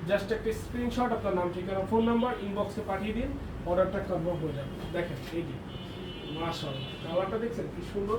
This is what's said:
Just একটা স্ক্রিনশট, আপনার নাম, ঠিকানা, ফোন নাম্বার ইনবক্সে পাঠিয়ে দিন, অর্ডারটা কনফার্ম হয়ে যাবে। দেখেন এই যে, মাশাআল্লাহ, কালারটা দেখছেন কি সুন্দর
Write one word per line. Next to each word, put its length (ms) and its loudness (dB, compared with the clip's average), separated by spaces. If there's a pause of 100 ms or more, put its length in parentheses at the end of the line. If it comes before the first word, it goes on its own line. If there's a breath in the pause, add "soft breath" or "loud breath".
Just 260 4
একটা 140 0 (120)
স্ক্রিনশট, 560 0
আপনার 220 2
নাম, 160 2
ঠিকানা, 260 0 (100)
ফোন 180 6
নাম্বার 240 4 (120)
ইনবক্সে 440 -2
পাঠিয়ে 240 0
দিন, 160 0 (400)
অর্ডারটা 300 4
কনফার্ম 440 0
হয়ে 140 0
যাবে। 140 -4 (240)
দেখেন 240 -2 (180)
এই 100 -2
যে, 80 -6 (840)
মাশাআল্লাহ, 500 -4 (140)
কালারটা 400 0
দেখছেন 300 -2
কি 80 -6 (120)
সুন্দর 260 0